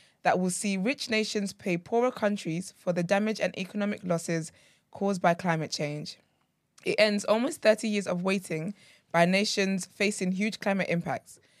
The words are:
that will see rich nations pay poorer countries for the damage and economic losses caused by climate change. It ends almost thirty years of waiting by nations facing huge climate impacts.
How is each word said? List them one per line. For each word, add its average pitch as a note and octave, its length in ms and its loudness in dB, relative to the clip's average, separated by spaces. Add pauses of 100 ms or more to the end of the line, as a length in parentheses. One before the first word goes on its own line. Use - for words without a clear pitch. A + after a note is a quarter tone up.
(240)
that F3+ 160 4
will F#3 100 2
see G3 260 -2
rich A#3+ 340 -2
nations G#3+ 420 -2
pay F3+ 240 -2
poorer A#3 340 0
countries G3+ 680 -2
for - 160 -4
the F3 120 0
damage G3+ 360 0
and - 160 -2
economic G3+ 460 -4
losses E3+ 480 -2 (400)
caused G3 320 -2
by E3+ 120 4
climate E3 360 -2
change. D3+ 460 -6 (680)
It - 140 0
ends G#3 260 4
almost A#3+ 380 0
thirty A3 260 4
years G#3 200 0
of F3+ 160 -2
waiting F#3+ 500 -2 (380)
by E3+ 140 6
nations F#3+ 600 2
facing G3 460 -2
huge G#3 260 -2
climate G3 300 0
impacts. - 500 -4 (220)